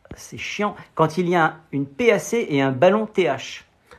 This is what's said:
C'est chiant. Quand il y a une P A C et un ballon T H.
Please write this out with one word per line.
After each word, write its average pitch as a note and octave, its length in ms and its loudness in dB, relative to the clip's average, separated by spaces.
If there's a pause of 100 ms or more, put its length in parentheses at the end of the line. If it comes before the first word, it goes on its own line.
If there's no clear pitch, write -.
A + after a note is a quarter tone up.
(160)
C'est - 220 -18
chiant. G#3 380 -6 (200)
Quand D#3+ 240 0
il F3 100 -2
y F3+ 60 0
a D#3+ 220 2 (140)
une C#3 140 -4
P A3+ 260 2
A G3+ 60 4
C A#3 320 -4
et C#3 120 0
un C3+ 100 2
ballon F#3+ 340 4
T F#3+ 200 0
H. - 400 -6 (340)